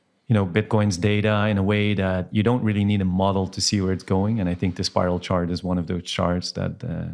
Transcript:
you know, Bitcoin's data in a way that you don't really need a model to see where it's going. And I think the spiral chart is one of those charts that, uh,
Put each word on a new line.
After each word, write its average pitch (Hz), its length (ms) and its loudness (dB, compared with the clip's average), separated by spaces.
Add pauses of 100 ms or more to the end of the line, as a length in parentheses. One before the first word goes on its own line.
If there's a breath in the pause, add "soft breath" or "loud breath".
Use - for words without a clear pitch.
(280 soft breath)
you 117 60 4
know, 101 120 2
Bitcoin's 104 500 0
data 104 520 2
in 104 100 0
a 95 40 2
way 104 320 2
that 92 360 0
you 107 140 2
don't 123 180 2
really 104 220 2
need 104 160 2
a 95 40 0
model 95 440 2
to - 120 -10
see 101 200 0
where 95 120 0
it's 90 120 -4
going. 101 340 0
And 90 100 0
I 87 60 0
think 90 220 -2
the 95 80 -4
spiral 90 340 0
chart 87 320 -2
is 90 140 -4
one 90 140 0
of 85 100 -4
those 87 160 -4
charts 87 480 -2
that, 90 320 -6
uh, 85 300 -8